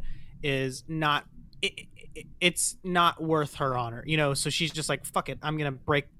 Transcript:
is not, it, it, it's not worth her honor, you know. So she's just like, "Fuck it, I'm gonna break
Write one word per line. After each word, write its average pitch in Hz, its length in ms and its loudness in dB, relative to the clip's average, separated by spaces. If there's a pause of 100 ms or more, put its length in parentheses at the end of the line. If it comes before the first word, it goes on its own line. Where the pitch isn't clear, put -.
(440)
is 135 440 0
not, 156 380 2 (360)
it, - 260 -4 (260)
it, 156 140 -12 (120)
it's - 440 2
not 175 400 2
worth 156 320 2
her 135 200 0
honor, 120 300 -4
you 156 120 2
know. 143 180 4
So 147 160 0
she's 160 200 0
just 156 180 -4
like, 139 160 0
"Fuck - 240 -2
it, 135 120 -6
I'm 156 160 -2
gonna 147 140 0
break 143 340 2 (140)